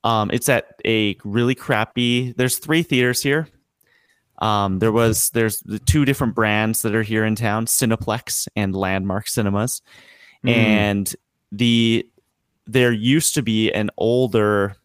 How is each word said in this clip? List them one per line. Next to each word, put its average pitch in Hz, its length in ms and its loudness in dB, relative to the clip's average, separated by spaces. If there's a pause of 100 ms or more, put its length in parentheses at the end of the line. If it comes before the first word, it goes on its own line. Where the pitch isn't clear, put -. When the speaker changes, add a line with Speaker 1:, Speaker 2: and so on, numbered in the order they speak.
Speaker 1:
Um, 110 280 0
it's - 160 -2
at - 380 -2
a 107 380 0
really 120 300 0
crappy, 120 800 -2
there's 127 240 -2
three 160 260 -2
theaters 123 400 0
here. 147 240 -2 (920)
Um, 101 400 0
there 110 140 2
was, 113 380 2
there's 113 300 -2
the 104 180 -8
two 147 280 2
different 135 280 -2
brands 110 460 0
that 107 140 -2
are 113 80 2
here 110 240 0
in 110 80 0
town, 110 320 -2
Cineplex - 920 -2
and 98 180 -2
Landmark 95 540 -2
Cinemas. 104 540 -2 (600)
Speaker 2:
Mm. 123 80 0
Speaker 1:
And 104 640 2 (380)
the, 117 560 2 (580)
there 123 260 4
used 127 420 2
to 143 80 0
be 110 300 0
an 107 260 -2
older 107 840 2